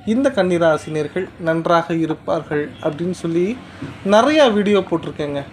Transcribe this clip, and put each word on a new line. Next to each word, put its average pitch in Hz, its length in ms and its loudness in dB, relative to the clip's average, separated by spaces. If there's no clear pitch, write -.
இந்த 254 240 2
கன்னிராசினியர்கள் 165 960 0
நன்றாக 165 580 0
இருப்பார்கள் 156 680 -4
அப்படின்னு 160 380 -4
சொல்லி 170 280 -2
நிறையா 262 440 6
வீடியோ 202 300 2
போட்டிருக்கேங்க. 151 600 -4